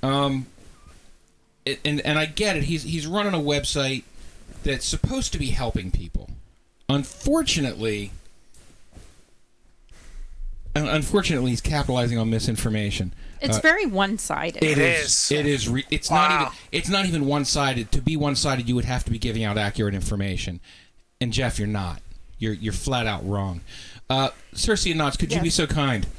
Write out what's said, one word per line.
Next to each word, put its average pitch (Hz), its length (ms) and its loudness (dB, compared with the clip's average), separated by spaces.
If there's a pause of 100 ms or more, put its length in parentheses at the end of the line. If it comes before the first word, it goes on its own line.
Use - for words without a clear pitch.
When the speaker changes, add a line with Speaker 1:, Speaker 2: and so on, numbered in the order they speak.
Speaker 1:
Um, 135 440 0 (1160)
it, 131 200 -4
and, 147 160 0
and 151 180 0
I 156 60 2
get 185 320 0
it. 147 60 0
He's, 151 200 -2
he's 156 240 -4
running 202 280 0
a 156 80 0
website 139 600 0 (600)
that's 135 220 -2
supposed - 480 -2
to 160 60 -4
be 135 120 -2
helping 110 400 0
people. - 380 -4 (600)
Unfortunately, 131 1200 0 (2750)
un-, 147 120 2
unfortunately, 151 640 2
he's 120 100 0
capitalizing 127 560 2
on 113 120 2
misinformation. 107 840 0 (280)
Speaker 2:
It's 262 160 4
Speaker 1:
Uh, 208 40 2
Speaker 2:
very 349 240 4
one-sided. 196 760 0
Speaker 1:
it 156 100 4
Speaker 3:
It 139 80 4
Speaker 1:
is. 160 260 4
Speaker 3:
is. - 260 2
Speaker 1:
It 147 140 2
is. 131 240 2
Re-, 131 200 0
it's - 220 0
not 151 180 6
Speaker 3:
Wow. 151 120 4
Speaker 1:
even. 131 120 -2 (200)
It's 175 160 -2
not 196 160 2
even 160 200 2
one-sided. 135 680 2
To 139 80 4
be 156 160 2
one-sided, 135 500 0
you 123 80 2
would 120 80 2
have 127 220 0
to - 60 -2
be 117 60 0
giving 113 280 0
out 104 120 0
accurate 101 380 0
information. 95 640 -2 (600)
And 123 100 -2
Jeff, 123 260 0
you're 104 100 0
not. 95 340 -4 (360)
You're, 110 160 -2
you're 101 200 -4
flat 120 340 0
out 101 180 -4
wrong. 98 360 -2 (480)
Uh, 131 220 2 (220)
Cersei 208 380 2
and 160 60 0
Knots, 147 180 2
could 151 160 0
you 165 80 0
be 165 80 2
Speaker 4:
Yes. - 80 2
Speaker 1:
so 160 120 2
kind? 131 380 2 (140)